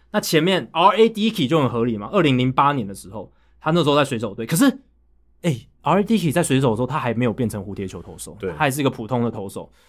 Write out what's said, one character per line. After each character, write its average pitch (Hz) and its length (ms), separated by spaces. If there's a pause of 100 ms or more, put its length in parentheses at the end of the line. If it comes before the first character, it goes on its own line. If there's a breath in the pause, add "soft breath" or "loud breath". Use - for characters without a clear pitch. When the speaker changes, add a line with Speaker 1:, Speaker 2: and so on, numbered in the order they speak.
(120)
Speaker 1:
那 127 80
前 151 220
面 170 300
R 185 240
A 226 140
Dickey 214 380
就 160 120
很 131 80
合 113 160
理 113 140
嘛， 104 140
二 202 100
零 135 160
零 127 140
八 143 200
年 123 140
的 98 80
时 92 160
候， 104 220 (280)
他 156 100
那 170 120
时 143 60
候 143 80
在 147 80
水 135 120
手 107 160
队， 113 140
可 - 80
是， 247 240 (640)
诶 139 260 (140)
，R 170 180
A 202 40
Dickey 185 260
在 170 100
水 135 200
手 135 100
的 107 60
时 113 40
候， 127 60
他 139 120
还 120 140
没 117 120
有 117 80
变 117 160
成 101 140
蝴 95 120
蝶 98 120
球 90 140
投 85 160
手， - 220
Speaker 2:
对。 95 140
Speaker 1:
他 147 60
还 151 120
是 139 100
一 139 40
个 135 60
普 110 180
通 120 160
的 113 60
投 107 180
手， 90 200 (200)